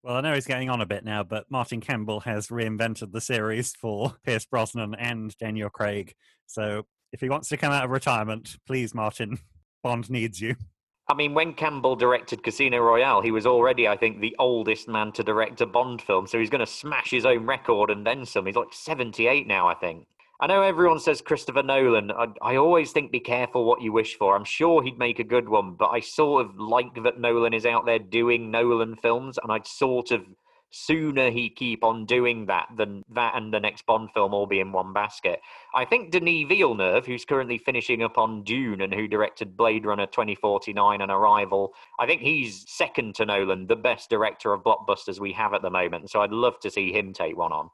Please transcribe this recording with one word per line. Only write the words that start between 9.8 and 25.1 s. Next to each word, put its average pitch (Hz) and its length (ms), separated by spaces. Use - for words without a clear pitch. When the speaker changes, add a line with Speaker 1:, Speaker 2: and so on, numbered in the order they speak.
Speaker 1:
Bond 120 260
needs 113 300
you. 113 160
Speaker 2:
I 147 60
mean, 147 200
when 160 200
Campbell 135 400
directed 123 480
Casino 131 360
Royale, 117 440
he 117 80
was 110 160
already, 120 400
I 104 100
think, 107 240
the 113 200
oldest 113 480
man 107 240
to 113 100
direct 110 380
a 113 60
Bond 120 360
film. 95 240
So 117 140
he's 110 100
gonna 123 160
smash - 440
his 127 160
own 117 200
record 113 440
and 104 140
then 123 220
some. 95 200
He's, 101 100
like, 120 160
seventy-eight 123 720
now, 95 220
I 87 60
think. 85 320
I 143 60
know 196 160
everyone 170 380
says 147 200
Christopher 139 440
Nolan. 123 480
I, 117 140
I 127 180
always 160 340
think 143 180
be 127 80
careful 123 460
what 120 180
you 110 100
wish 110 240
for. 98 200
I'm 104 80
sure 160 400
he'd 127 120
make 120 220